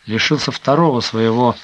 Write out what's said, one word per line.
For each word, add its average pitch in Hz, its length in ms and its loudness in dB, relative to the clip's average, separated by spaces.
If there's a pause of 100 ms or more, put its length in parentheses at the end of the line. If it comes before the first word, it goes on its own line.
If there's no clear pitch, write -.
лишился 117 460 -2
второго 139 500 2
своего 113 640 0